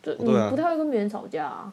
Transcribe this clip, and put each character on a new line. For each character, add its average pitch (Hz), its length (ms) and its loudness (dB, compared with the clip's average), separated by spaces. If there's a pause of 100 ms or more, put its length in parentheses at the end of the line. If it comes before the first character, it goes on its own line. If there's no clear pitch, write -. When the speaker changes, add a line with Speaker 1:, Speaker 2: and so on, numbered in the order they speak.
Speaker 1:
就 - 100 -4
Speaker 2:
哦， - 60 -4
对 226 180 4
啊。 214 80 4
Speaker 1:
你 202 60 0
不 262 100 2
太 339 100 2
会 330 60 0
跟 311 140 0
别 233 100 2
人 208 80 0
吵 208 180 -8
架 156 200 -4
啊。 113 260 -10